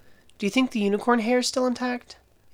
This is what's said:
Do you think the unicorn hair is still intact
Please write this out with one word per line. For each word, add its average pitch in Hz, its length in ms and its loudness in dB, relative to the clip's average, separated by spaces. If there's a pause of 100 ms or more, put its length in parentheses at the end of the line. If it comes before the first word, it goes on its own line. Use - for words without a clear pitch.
(380)
Do 208 80 -2
you 196 40 0
think 262 200 2
the 226 100 -2
unicorn 208 400 2
hair 240 180 2
is 247 80 -2
still 254 200 -2
intact 247 500 -6 (380)